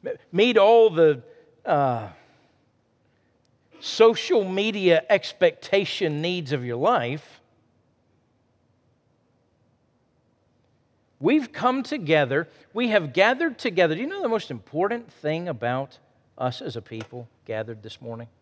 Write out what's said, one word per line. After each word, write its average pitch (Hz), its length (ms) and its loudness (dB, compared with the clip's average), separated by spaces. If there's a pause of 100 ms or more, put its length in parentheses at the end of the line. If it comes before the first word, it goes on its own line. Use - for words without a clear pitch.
m-, - 140 -10 (140)
meet 220 260 2
all 220 320 6
the, 156 320 4 (420)
uh, 127 440 -2 (1700)
social 226 640 2
media 190 640 2
expectation 180 1160 0
needs 170 280 -4
of 127 140 -4
your 120 120 -6
life. 147 600 -2 (3750)
We've 254 320 2
come 254 320 0
together, 156 640 0 (260)
we 240 140 -2
have 175 260 0
gathered 254 460 0
together. 175 340 2
Do 175 80 -6
you 269 60 -6
know 392 160 -8
the 262 40 -4
most 226 220 -4
important 190 640 -6
thing 160 360 -6
about 127 520 -6 (360)
us 123 260 -6
as 202 140 -10
a 113 60 -10
people 117 460 -16 (160)
gathered 110 400 -10
this - 180 -18
morning? 117 280 -14 (120)